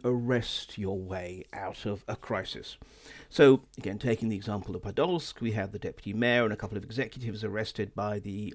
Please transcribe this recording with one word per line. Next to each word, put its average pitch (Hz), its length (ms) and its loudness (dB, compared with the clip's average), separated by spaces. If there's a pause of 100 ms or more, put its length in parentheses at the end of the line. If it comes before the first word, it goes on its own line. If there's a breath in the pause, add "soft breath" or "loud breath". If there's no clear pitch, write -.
arrest 123 720 0
your 98 220 -2
way 92 460 -8 (100)
out 95 320 -6
of 101 220 -4
a 107 80 -4
crisis. - 600 -6 (540 loud breath)
So, 135 320 10 (160)
again, 104 200 -6
taking 113 300 2
the 107 80 0
example 101 380 -4
of - 80 -8
Podolsk, 160 580 0
we 113 120 0
have 101 180 0
the 107 80 -8
deputy - 340 -6
mayor 120 300 6
and 110 100 2
a 104 40 -4
couple 104 200 -6
of 98 60 -4
executives 110 640 -6
arrested 107 500 -4
by 104 240 -2
the 101 360 -6